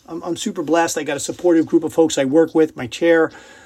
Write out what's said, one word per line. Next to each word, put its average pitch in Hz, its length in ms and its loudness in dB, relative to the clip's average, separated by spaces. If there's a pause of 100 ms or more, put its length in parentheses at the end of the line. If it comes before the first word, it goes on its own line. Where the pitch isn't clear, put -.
I'm, 165 160 -14
I'm 175 140 -6
super 185 260 -8
blessed. 165 340 0
I 156 60 -4
got 143 140 -6
a - 20 -10
supportive 165 480 0
group 165 160 0
of 151 100 -6
folks 160 240 2
I 139 80 2
work 156 300 2
with, 156 200 2
my 127 120 -8
chair, 165 420 2 (360)